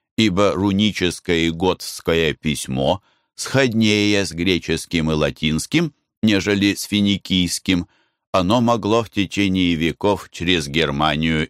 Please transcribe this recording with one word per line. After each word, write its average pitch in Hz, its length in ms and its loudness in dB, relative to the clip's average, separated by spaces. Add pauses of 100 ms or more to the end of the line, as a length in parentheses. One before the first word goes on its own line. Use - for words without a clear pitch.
(180)
ибо 101 360 2
руническое 90 920 0
и - 20 0
готское 82 840 -2
письмо – 69 680 -4 (340)
сходнее 107 920 2
с 80 60 -8
греческим 82 800 -2
и - 40 0
латинским, 78 800 -2 (280)
нежели 101 540 2
с - 80 -10
финикийским. 95 1040 0 (440)
Оно 98 300 2
могло 113 420 2
в 101 60 -16
течение 92 640 0
веков 82 560 -2
через 82 360 -2
Германию 78 840 0